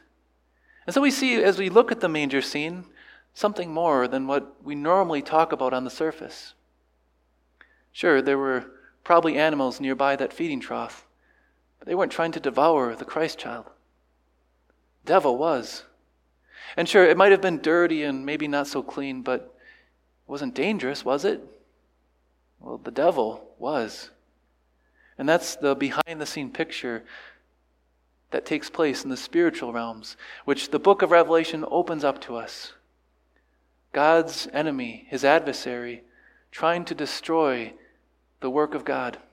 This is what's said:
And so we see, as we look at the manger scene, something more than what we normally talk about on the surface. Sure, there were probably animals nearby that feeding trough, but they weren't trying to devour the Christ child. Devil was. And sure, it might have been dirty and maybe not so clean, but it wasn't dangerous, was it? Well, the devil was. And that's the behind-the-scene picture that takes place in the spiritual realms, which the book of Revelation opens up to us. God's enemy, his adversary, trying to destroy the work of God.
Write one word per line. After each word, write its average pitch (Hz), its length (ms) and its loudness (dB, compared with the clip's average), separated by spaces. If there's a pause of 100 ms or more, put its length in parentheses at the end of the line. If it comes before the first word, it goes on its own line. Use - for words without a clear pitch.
(840)
And 175 80 -8
so 269 80 4
we 277 100 4
see, 262 300 0
as 190 160 4
we 185 120 -2
look 226 220 6
at - 100 -4
the 180 80 0
manger 143 320 0
scene, 165 440 -6 (480)
something 185 380 -2
more 151 360 2
than 131 200 -4
what 139 360 -4
we 147 120 -10
normally 160 460 2
talk 160 300 2
about 131 220 -2
on 127 120 -2
the 127 40 -10
surface. - 640 -8 (1400)
Sure, 151 300 4
there 139 160 2
were 131 340 -2 (320)
probably 165 340 4
animals 143 420 2
nearby 139 360 0
that 135 180 -4
feeding 156 260 -4
trough, 117 480 -10 (720)
but - 80 -18
they 175 80 -2
weren't 185 160 0
trying 165 220 -2
to 165 60 -8
devour 139 560 2
the 127 100 -14
Christ 156 340 -4
child. 117 260 -12 (1400)
Devil 151 320 4
was. 139 480 -4 (920)
And 170 100 0
sure, 190 180 8
it 165 120 8
might 196 140 8
have 190 100 6
been 175 200 0
dirty 165 420 2
and 135 220 -4
maybe 151 220 -4
not 143 200 -2
so 139 160 -6
clean, 135 380 -8
but 127 200 -2
it - 80 -20 (800)
wasn't 139 260 -8
dangerous, 143 500 -4
was 143 220 -2
it? - 160 -2 (1200)
Well, 123 180 -14
the 117 140 -12
devil 131 680 0
was. 123 540 -6 (1040)
And 139 100 -4
that's 165 280 2
the 139 200 0
behind-the-scene 139 760 -6
picture 127 540 -8 (1300)
that - 140 -6
takes 151 240 -6
place 147 340 -2
in 139 60 -10
the 127 80 -6
spiritual 160 560 -2
realms, 113 440 -10 (280)
which 139 240 -4
the 151 80 -2
book 196 240 6
of 180 80 4
Revelation 160 640 4
opens 170 320 -2
up 135 180 0
to 120 140 -12
us. - 380 -12 (1200)
God's 160 600 4
enemy, 135 560 -4
his 135 160 -2
adversary, 127 760 0 (480)
trying 170 340 0
to 170 80 -10
destroy 143 800 -2 (680)
the 131 80 -6
work 151 240 0
of 143 120 -6
God. 131 340 -6 (140)